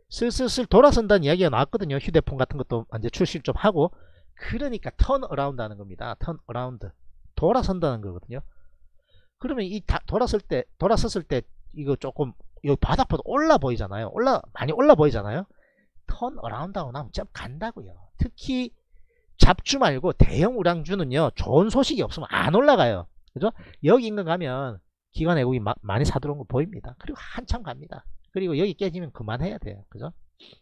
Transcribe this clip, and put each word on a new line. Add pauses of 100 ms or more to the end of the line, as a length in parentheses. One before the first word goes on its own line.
슬슬슬
돌아선다는
이야기가
나왔거든요.
휴대폰
같은
것도 (120)
이제
출시를
좀
하고. (420)
그러니까
턴어라운드
하는
겁니다.
턴어라운드. (440)
돌아선다는
거거든요. (960)
그러면
이
다,
돌아설
때, (140)
돌아섰을
때 (320)
이거
조금 (320)
여기
바닥보다
올라
보이잖아요.
올라, (120)
많이
올라
보이잖아요. (600)
턴어라운드
하고
나면
좀
간다고요. (240)
특히 (640)
잡주
말고
대형
우량주는요,
좋은
소식이
없으면
안
올라가요. (240)
그죠? (320)
여기
인근
가면 (320)
기관
외국인
마-,
많이
사들어온
거
보입니다.
그리고
한참
갑니다. (260)
그리고
여기
깨지면
그만해야
돼요.
그죠? (500)